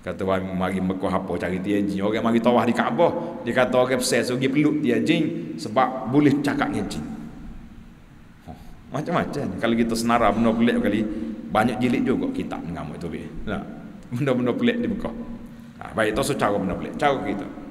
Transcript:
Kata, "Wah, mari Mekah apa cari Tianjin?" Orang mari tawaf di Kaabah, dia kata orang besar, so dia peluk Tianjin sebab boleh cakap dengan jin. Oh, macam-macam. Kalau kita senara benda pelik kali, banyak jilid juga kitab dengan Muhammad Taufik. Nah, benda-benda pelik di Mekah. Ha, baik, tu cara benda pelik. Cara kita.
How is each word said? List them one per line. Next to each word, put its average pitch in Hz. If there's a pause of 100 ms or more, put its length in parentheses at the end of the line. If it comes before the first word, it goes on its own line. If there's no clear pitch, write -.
Kata, 90
"Wah, 95
mari 92
Mekah 92
apa -
cari 90
Tianjin?" 98
Orang 110
mari 117
tawaf 120
di 117
Kaabah, 123
dia 117
kata 123
orang 127
besar, 120
so 123
dia 135
peluk 151
Tianjin -
sebab 113
boleh 143
cakap -
dengan 104
jin. 76 (1400)
Oh, - (320)
macam-macam. 147 (160)
Kalau 117
kita 117
senara 117
benda 113
pelik 117
kali, 107 (480)
banyak 117
jilid 120
juga 107
kitab -
dengan 78
Muhammad 73
Taufik. 80 (180)
Nah, 98 (420)
benda-benda 123
pelik 120
di -
Mekah. - (680)
Ha, - (140)
baik, 107
tu 127 (160)
cara 107
benda 92
pelik. 78
Cara 143 (100)
kita. - (240)